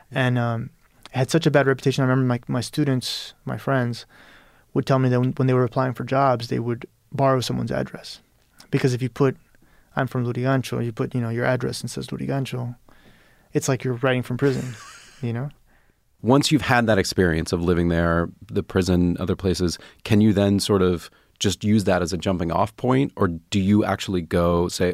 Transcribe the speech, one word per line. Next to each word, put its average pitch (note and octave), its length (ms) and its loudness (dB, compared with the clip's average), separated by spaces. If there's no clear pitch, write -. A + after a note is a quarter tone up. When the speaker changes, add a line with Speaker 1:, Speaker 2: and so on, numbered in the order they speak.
Speaker 1:
And, B2+ 280 0
um, A#2 320 -4
it - 40 -4
had C3 140 -2
such E3 160 2
a D3+ 40 2
bad C#3 160 4
reputation. C3+ 360 0
I C3 40 2
remember C3 200 2
my, A#2+ 200 0
my C3 140 -2
students, - 720 -4
my B2+ 120 -6
friends, A#2+ 480 -2
would C#3 120 0
tell C3+ 140 2
me C3 100 4
that B2 100 2
when, B2+ 140 0
when C3 140 0
they C3 80 4
were B2+ 80 4
applying C3 300 -2
for B2 100 -8
jobs, B2+ 440 2
they B2+ 120 -2
would A#2 260 -4
borrow C3 300 2
someone's B2 300 -4
address. - 480 -8
Because C3+ 220 0
if A#2+ 80 -4
you B2+ 80 -2
put, C3+ 260 0
"I'm C3+ 120 0
from B2+ 180 -4
Lurigancho," B2 600 -2
you A#2 60 -6
put, C3 240 -6
you B2+ 60 0
know, A2+ 80 -4
your A#2 160 -2
address B2+ 360 -2
and B2+ 80 -8
says C3 180 -8
Lurigancho, C3 680 -6
it's - 140 -2
like C3 160 -2
you're B2+ 120 -2
writing B2+ 260 0
from A#2+ 160 -6
prison, B2+ 380 -2
<laughs> - 260 -18
you A#2 100 -2
know? B2+ 160 -6
Speaker 2:
Once C3+ 300 4
you've C#3+ 100 2
had B2 240 2
that G#2+ 140 4
experience E2 520 0
of E2+ 120 -2
living E2+ 240 2
there, E2+ 420 2
the G#2 100 -2
prison, F2+ 580 2
other F#2 160 -2
places, F2 440 -2
can G#2 180 4
you G#2+ 120 6
then G2+ 260 4
sort G2 240 2
of F2+ 260 0
just G2+ 240 -2
use G#2 220 2
that F2+ 160 2
as F2 100 -4
a F#2 60 -4
jumping F2 340 -2
off F#2+ 240 -2
point? C3 400 0
Or G2+ 140 0
do E2+ 320 -4
you G#2 240 4
actually F#2+ 360 -2
go F2 460 2
say, F2+ 260 0